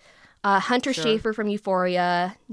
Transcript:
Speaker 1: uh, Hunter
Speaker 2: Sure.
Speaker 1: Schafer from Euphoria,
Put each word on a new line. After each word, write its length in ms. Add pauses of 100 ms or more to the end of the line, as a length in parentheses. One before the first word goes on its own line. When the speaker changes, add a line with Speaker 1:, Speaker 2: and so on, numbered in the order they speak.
(460)
Speaker 1:
uh, 140
Hunter 340
Speaker 2:
Sure. 120
Speaker 1:
Schafer 300
from 120
Euphoria, 880 (180)